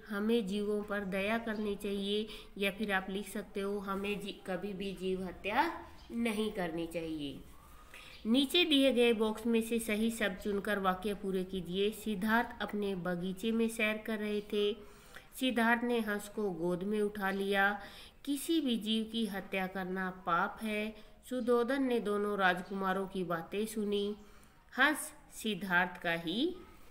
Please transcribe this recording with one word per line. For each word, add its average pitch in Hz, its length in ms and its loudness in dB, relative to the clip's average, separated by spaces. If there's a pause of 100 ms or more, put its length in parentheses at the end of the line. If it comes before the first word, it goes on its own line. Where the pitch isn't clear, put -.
हमें 214 380 2
जीवों 208 360 0
पर 202 160 -2
दया 196 380 0
करनी 214 380 -2
चाहिए, 202 520 -2 (300)
या 196 140 0
फिर 202 200 -2
आप 190 180 2
लिख 196 180 -4
सकते 208 320 -6
हो, 202 200 -2
हमें 196 400 -2
जी-, - 280 -8
कभी 190 260 -4
भी 190 200 -4
जीव 185 320 -2
हत्या 220 640 -2 (240)
नहीं 220 400 0
करनी 170 360 -2
चाहिए। 160 520 -6 (840)
नीचे 269 400 4
दिए 269 280 6
गए 240 200 6
box 220 320 0
में 226 160 4
से 226 180 0
सही 220 320 2
शब्द 196 260 0
चुनकर 202 420 0
वाक्य 190 340 2
पूरे 190 300 -2
कीजिए। 185 500 0
सिद्धार्थ 220 680 0
अपने 202 340 -2
बगीचे 180 560 -2
में 226 160 2
सैर 214 300 0
कर 214 220 -4
रहे 208 220 -2 (120)
थे। 208 200 2 (680)
सिद्धार्थ 233 440 4
ने 240 160 2
हंस 208 300 -2
को 208 220 -2
गोद 175 320 0
में 214 180 0
उठा 208 300 0
लिया। 196 380 4 (560)
किसी 294 360 0
भी 240 160 2
जीव 220 340 0
की 226 140 -2
हत्या 190 420 -2
करना 185 420 -4 (160)
पाप 180 380 2
है। 214 300 -2 (360)
सुधोधन 247 540 4
ने 240 160 4
दोनों 208 380 0
राजकुमारों 190 720 2
की 190 160 -2
बातें 170 420 -2
सुनी। 208 500 0 (580)
हंस 277 380 2 (220)
सिद्धार्थ 185 680 0
का 170 120 0
ही 185 420 0 (360)